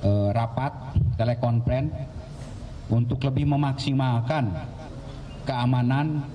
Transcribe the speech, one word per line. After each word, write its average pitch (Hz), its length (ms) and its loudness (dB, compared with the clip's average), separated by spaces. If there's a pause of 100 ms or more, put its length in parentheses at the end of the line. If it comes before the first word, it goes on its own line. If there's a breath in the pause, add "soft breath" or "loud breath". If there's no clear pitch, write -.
eh, 101 260 4
rapat 117 640 -2 (240)
telekonferensi 120 1040 0 (680)
untuk 120 320 2
lebih 139 260 2
memaksimalkan 131 1000 2 (920)
keamanan 131 800 2 (120)